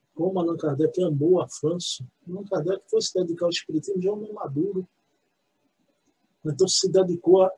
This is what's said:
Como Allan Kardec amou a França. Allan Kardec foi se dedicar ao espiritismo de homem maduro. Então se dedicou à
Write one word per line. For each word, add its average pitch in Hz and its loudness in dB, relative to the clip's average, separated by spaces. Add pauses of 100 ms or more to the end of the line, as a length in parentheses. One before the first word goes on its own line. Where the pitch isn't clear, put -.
(140)
Como 185 -2
Allan 165 0
Kardec 156 0
amou 165 4
a - -4
França. 165 -4 (220)
Allan 190 -10
Kardec 190 -2
foi 220 2
se - -6
dedicar 175 0
ao 170 2
espiritismo 175 -4
de 180 0
homem 208 -4
maduro. 185 -4 (1600)
Então 165 0
se - 0
dedicou 180 4
à 190 4